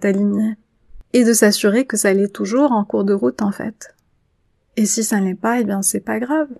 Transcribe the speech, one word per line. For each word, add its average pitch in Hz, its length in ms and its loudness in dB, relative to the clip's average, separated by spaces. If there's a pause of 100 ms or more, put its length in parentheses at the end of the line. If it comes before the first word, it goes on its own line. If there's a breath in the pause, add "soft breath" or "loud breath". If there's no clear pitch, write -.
aligné. 202 540 0 (560)
Et 240 100 6
de 226 100 4
s'assurer 214 520 2
que 233 120 -6
ça 196 160 2
l'est 196 200 0
toujours 247 380 0
en 214 120 2
cours 202 200 -2
de 202 100 0
route, 233 300 -2
en 202 80 0
fait. - 440 -12 (840)
Et 214 80 2
si 220 180 0
ça 220 160 0
ne 190 60 0
l'est 185 100 -2
pas, 233 240 -2
eh 233 40 0
bien, 196 200 -2
c'est - 160 -2
pas 220 200 -6
grave. 285 300 -2 (100)